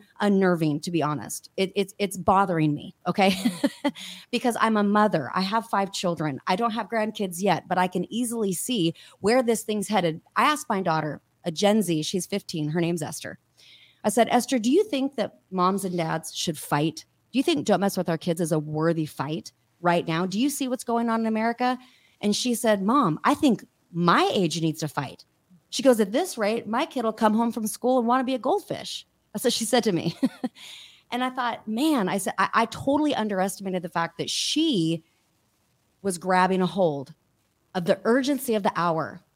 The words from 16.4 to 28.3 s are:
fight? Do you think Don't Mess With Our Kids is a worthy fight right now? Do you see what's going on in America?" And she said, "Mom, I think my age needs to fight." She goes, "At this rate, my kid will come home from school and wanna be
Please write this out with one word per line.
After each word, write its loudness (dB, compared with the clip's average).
fight? -2
Do 0
you 2
think 0
Don't 4
Mess 0
With -2
Our 0
Kids -4
is -2
a 2
worthy 0
fight -8
right 2
now? -2
Do -4
you 0
see -4
what's -6
going -2
on 0
in -2
America?" -2
And 2
she 0
said, 2
"Mom, 4
I 4
think 2
my 4
age 0
needs 0
to -4
fight." -8
She -4
goes, 6
"At 0
this -2
rate, -2
my -2
kid -4
will 0
come 4
home 2
from -4
school 0
and 2
wanna 2
be -2